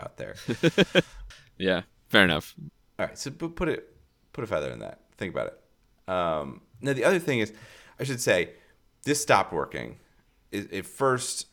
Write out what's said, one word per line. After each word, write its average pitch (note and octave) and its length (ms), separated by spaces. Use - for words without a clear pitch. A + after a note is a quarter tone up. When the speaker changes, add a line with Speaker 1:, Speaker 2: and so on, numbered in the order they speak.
Speaker 1:
out - 160
there? - 180
Speaker 2:
<laughs> - 1120
Yeah, F#2 240
fair G#2 160
enough. D#2+ 300
Speaker 1:
All G2+ 80
right, - 100
so - 140
p-, E3 160
put E3+ 220
it, - 260
put - 100
a A2 60
feather D2+ 240
in A#1 80
that. G1+ 200
Think F#2 160
about A#1 160
it. - 640
Um, D#2 500
now, C#3 120
the B2 120
other F3+ 160
thing C#3 180
is, G#2+ 140
I - 40
should C3 160
say, F2+ 340
this D3 180
stopped G2+ 300
working. C2 460
It, G2+ 220
it F#2+ 140
first B2+ 680